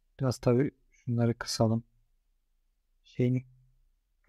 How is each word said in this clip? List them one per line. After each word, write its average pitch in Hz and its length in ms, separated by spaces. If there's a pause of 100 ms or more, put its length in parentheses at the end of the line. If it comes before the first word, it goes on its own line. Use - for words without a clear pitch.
(200)
Biraz 127 180
tabii 123 320 (200)
şunları 117 480
kısalım. 113 460 (1200)
Şeyini 127 420 (840)